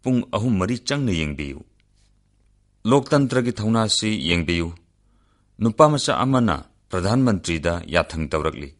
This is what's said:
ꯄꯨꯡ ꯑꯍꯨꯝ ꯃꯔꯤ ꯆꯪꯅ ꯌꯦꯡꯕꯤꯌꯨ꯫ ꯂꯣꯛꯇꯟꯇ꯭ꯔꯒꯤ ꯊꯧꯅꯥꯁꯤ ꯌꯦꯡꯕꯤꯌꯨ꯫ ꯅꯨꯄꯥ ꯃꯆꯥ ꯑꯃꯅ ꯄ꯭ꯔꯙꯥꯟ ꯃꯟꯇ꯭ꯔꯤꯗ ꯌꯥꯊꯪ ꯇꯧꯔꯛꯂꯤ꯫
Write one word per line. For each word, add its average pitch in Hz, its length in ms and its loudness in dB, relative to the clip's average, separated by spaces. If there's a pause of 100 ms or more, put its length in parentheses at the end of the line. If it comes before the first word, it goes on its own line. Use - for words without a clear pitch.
ꯄꯨꯡ 127 140 2 (140)
ꯑꯍꯨꯝ 113 240 0
ꯃꯔꯤ 110 220 0
ꯆꯪꯅ 139 340 -2
ꯌꯦꯡꯕꯤꯌꯨ꯫ 73 480 -4 (1200)
ꯂꯣꯛꯇꯟꯇ꯭ꯔꯒꯤ 127 680 2
ꯊꯧꯅꯥꯁꯤ 110 580 0 (120)
ꯌꯦꯡꯕꯤꯌꯨ꯫ 85 460 0 (880)
ꯅꯨꯄꯥ 113 300 4
ꯃꯆꯥ 147 300 0
ꯑꯃꯅ 120 380 2 (300)
ꯄ꯭ꯔꯙꯥꯟ 95 360 0
ꯃꯟꯇ꯭ꯔꯤꯗ 85 640 0
ꯌꯥꯊꯪ 80 420 -2
ꯇꯧꯔꯛꯂꯤ꯫ 76 400 -4 (120)